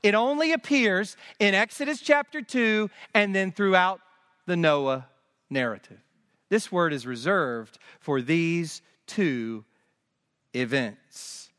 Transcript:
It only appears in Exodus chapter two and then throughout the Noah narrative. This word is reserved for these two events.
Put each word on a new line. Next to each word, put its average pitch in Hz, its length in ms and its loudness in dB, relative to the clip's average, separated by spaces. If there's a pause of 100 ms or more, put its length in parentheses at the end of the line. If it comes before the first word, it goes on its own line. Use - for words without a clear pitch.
It 202 100 4
only 294 380 0
appears 220 640 0 (220)
in 202 160 4
Exodus 254 460 -2
chapter 285 400 0
two 214 480 0 (240)
and 208 200 2
then 190 180 0
throughout 190 480 2 (460)
the 180 100 -2
Noah 143 520 2 (420)
narrative. 120 500 -6 (500)
This 214 220 0
word 170 220 2
is 123 140 -6
reserved 127 720 -2 (200)
for 135 220 -2
these 165 600 -2 (260)
two 117 580 -4 (880)
events. 120 1040 -6